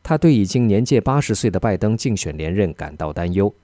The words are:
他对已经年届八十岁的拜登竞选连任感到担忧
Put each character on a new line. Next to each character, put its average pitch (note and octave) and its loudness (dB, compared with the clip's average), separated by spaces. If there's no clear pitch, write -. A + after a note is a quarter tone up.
他 D#3 -2
对 D#3+ 4
已 G#2+ 4
经 A#2+ 0
年 G#2+ 2
届 B2 2
八 C3+ 0
十 A2 -2
岁 G#2+ 0
的 F2+ -2
拜 G#2 0
登 G#2+ 0
竞 A2 -2
选 D2+ -6
连 D#2 -6
任 F#2 0
感 D2 -12
到 D#2 -6
担 F2 -4
忧 G2 0